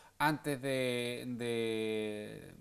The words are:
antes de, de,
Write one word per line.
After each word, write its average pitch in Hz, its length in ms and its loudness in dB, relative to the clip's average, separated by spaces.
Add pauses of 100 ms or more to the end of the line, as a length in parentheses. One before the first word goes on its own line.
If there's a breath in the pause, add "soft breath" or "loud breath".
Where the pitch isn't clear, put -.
(180 loud breath)
antes 143 440 2
de, 123 680 0
de, 110 1300 -2